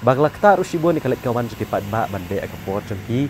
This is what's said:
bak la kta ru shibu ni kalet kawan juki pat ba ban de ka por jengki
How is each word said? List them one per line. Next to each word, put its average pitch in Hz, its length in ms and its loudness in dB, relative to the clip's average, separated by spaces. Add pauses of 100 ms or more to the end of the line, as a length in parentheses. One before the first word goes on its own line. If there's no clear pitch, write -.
bak 127 160 4
la 151 80 4
kta 202 280 6
ru 180 60 0
shibu 170 300 2
ni 156 80 0
kalet 127 240 0
kawan 120 240 0
juki 107 160 -6
pat 101 240 -2
ba 110 220 0
ban 98 180 -4
de 98 80 -2
ka - 280 -8
por 98 200 -4
jengki 113 440 -4